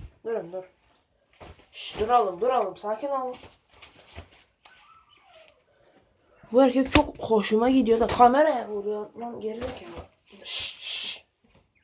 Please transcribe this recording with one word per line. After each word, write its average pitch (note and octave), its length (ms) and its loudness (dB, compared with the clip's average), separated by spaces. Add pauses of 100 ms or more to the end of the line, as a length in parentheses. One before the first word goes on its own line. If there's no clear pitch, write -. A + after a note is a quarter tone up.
(240)
Durun, G3+ 280 -6
dur. F#3 120 -10 (1080)
Şşş, - 280 -14
duralım, G3+ 400 2
duralım, A3+ 360 0
sakin A3 320 -6
olun. B3+ 280 -4 (3250)
Bu B3 100 6
erkek C4 300 4
çok - 260 2
hoşuma A3 520 2
gidiyor A3+ 300 4
da A#3 60 4
kameraya B3 640 4
vuruyor G#3 460 -8
lan, A#3 260 -12
gerizekalı. B3 680 -10 (380)
Şşş, - 340 -6
şşş. - 480 -8 (580)